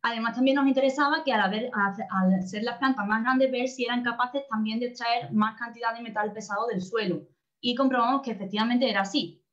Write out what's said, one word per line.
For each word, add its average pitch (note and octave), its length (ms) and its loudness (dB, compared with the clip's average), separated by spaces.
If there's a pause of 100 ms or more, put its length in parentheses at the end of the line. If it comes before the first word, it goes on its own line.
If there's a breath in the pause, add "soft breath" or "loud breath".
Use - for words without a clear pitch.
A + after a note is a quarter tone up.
Además, A3+ 340 -2
también C4+ 200 4
nos C#4 120 4
interesaba C#4 560 2
que C#4 100 0
al G#3+ 80 2
haber, G#3+ 320 -2
al, G3 220 0 (140)
al F#3+ 340 2
ser G#3+ 200 -6
las A#3 140 -4
plantas C4 300 0
más A3 160 2
grandes, C4 280 4
ver B3+ 160 0
si B3+ 180 -4
eran A#3+ 180 0
capaces B3 440 -2
también A3 320 -2
de A#3+ 80 -2
extraer A#3+ 440 -2
más A3 260 2
cantidad A#3 380 -4
de A#3+ 80 -12
metal G#3+ 280 -4
pesado G#3 360 -4
del F#3+ 140 -2
suelo. F#3 460 -2 (320)
Y A#3+ 140 -2
comprobamos B3+ 480 2
que A#3+ 100 -6
efectivamente G#3+ 560 0
era G3+ 140 2
así G3 520 -4